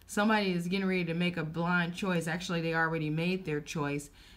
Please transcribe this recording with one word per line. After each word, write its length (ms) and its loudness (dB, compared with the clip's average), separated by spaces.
somebody 460 2
is 160 0
getting 180 0
ready 200 2
to 80 -2
make 220 0
a 80 -2
blind 520 0
choice. 320 0
Actually, 320 -2
they 140 0
already 360 0
made 340 0
their 160 -2
choice. 480 -4